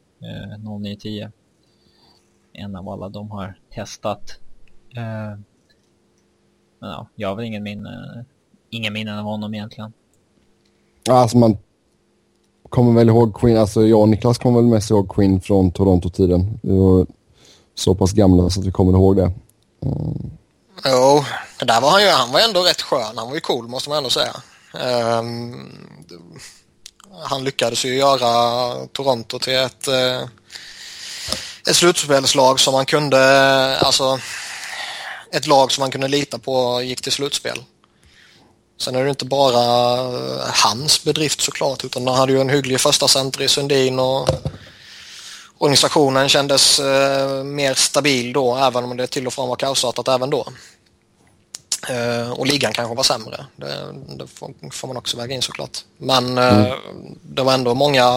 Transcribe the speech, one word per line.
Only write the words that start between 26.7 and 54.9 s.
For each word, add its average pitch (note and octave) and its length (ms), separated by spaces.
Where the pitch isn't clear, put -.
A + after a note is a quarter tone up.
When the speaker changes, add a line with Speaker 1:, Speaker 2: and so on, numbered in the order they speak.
Speaker 3:
han C#3 200
lyckades B2 420
ju B2+ 100
göra B2 920
Toronto B2+ 520
till C3 140
ett, C3 340
eh, B2+ 340
ett D#3+ 60
slutspelslag C#3 840
som C3+ 140
man C3+ 120
kunde, C#3+ 340
alltså C3+ 420
ett D3+ 160
lag C3+ 240
som C#3 100
man C3+ 100
kunde C3+ 160
lita C#3 320
på B2 420
gick B2+ 200
till C3+ 100
slutspel. C#3 460
Sen B2+ 140
är C3 80
det C#3+ 60
inte C#3 160
bara, A#2+ 720
eh, C3 500
hans B2 380
bedrift D3+ 380
såklart, C#3 440
utan B2+ 200
de B2+ 100
hade C3 180
ju C3+ 80
en C3+ 80
hygglig C3 300
första C#3+ 280
center C3+ 340
i C3+ 60
Sundin C3 520
och C3 280
organisationen C#3 720
kändes, C#3 500
eh, C#3 640
mer C#3+ 300
stabil B2+ 600
då, B2+ 220
även B2 280
om B2 140
det B2+ 100
till B2+ 200
och A#2+ 60
från B2+ 160
var A#2+ 60
kaosartat B2+ 520
även C3 220
då. C#3 160
Eh, A#2+ 420
och C3 160
ligan C3 260
kanske A#2 220
var C3 80
sämre. B2 420
Det, - 380
det C2+ 100
får, - 260
får - 160
man B2+ 100